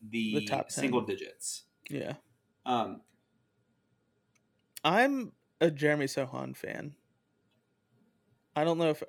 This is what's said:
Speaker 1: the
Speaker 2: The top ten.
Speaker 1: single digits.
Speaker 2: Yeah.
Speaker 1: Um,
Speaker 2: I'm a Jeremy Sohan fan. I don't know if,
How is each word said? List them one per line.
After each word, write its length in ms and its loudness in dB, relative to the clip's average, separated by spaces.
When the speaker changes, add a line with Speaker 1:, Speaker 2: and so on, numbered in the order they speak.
Speaker 1:
the 340 -2
Speaker 2:
The 100 0
top 240 -2
ten. 140 -4
Speaker 1:
single 180 2
digits. 640 -6
Speaker 2:
Yeah. 220 -6
Speaker 1:
Um, 360 -2
Speaker 2:
I'm 480 4
a 120 6
Jeremy 320 2
Sohan 520 -4
fan. 380 -10
I 80 2
don't 160 2
know 120 4
if, 180 -2